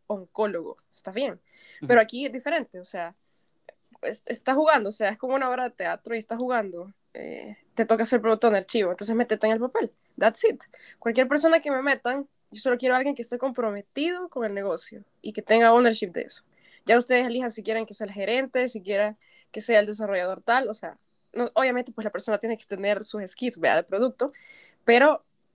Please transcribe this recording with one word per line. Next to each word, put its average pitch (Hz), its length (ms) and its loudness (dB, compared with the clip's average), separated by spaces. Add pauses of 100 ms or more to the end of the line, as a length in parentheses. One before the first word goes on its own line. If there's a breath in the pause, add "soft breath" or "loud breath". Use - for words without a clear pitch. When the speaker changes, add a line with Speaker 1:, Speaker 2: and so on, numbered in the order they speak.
Speaker 1:
oncólogo. 190 680 -6 (140)
Está - 220 -14
bien. 247 280 -6 (400 loud breath)
Speaker 2:
Ujú. 147 80 -4
Speaker 1:
Pero 247 120 8
aquí 240 260 -2
es 226 60 -8
diferente, 262 480 -6
o 180 40 -18
sea, 180 300 -10 (880)
es-, - 260 -8
está 254 260 -4
jugando, 285 360 2
o - 20 -8
sea, 208 180 -2
es 220 80 -8
como 262 160 -4
una 262 160 -2
obra 254 140 -4
de 233 60 -6
teatro 180 440 -8
y 226 40 -4
está 220 180 -10
jugando. 202 560 -6 (220)
Eh, - 420 -14 (180)
te 226 120 0
toca 226 180 2
ser 233 160 2
producto 220 260 2
de 226 60 6
un 202 40 4
archivo, 190 340 0
entonces 208 260 -4
métete 226 300 0
en 220 80 2
el 226 60 -2
papel. 254 320 -2 (260)
That's - 260 2
it. - 180 0 (360 loud breath)
Cualquier 247 300 0
persona 311 320 4
que 302 100 -4
me 262 120 0
metan, 269 460 -2 (220)
yo 214 100 -16
solo 247 180 0
quiero 254 160 2
a 254 40 4
alguien 285 160 0
que 240 80 -8
esté 240 160 -8
comprometido 262 920 -4
con 240 160 -6
el 202 100 -4
negocio 196 500 -8 (180)
y 214 100 -10
que - 100 -8
tenga 226 300 6
ownership 233 380 4
de - 120 -6
eso. - 220 -16 (400 soft breath)
Ya 233 140 6
ustedes 247 280 2
elijan 240 240 -4
si 220 120 -12
quieren 220 240 -4
que 214 80 -20
sea 214 120 -8
el 196 60 -14
gerente, 247 560 -2
si 214 140 -10
quieren 208 340 -2 (340 soft breath)
que 220 120 -12
sea 226 180 4
el 208 60 2
desarrollador 196 560 -4
tal, 240 260 2
o 214 60 -6
sea, - 240 -14 (340)
no, 240 220 -4
obviamente 247 380 0
pues 214 120 -10
la 208 80 -4
persona 214 260 -4
tiene 226 200 -4
que - 80 -20
tener 196 380 -2
sus 208 220 -10
skills, 233 320 -6
¿verdad? 139 200 2
De 175 60 2
producto, 220 440 -2 (560 loud breath)
pero 277 400 6 (300)